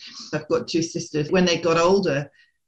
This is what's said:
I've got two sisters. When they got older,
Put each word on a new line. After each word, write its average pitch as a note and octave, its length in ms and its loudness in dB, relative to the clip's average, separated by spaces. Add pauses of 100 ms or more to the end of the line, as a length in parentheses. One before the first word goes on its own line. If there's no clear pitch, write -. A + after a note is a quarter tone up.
(340)
I've - 140 -6
got E3 200 0
two E3 140 0
sisters. D3+ 480 -6
When F#3 160 4
they E3+ 120 2
got E3 200 2
older, E3+ 520 2 (380)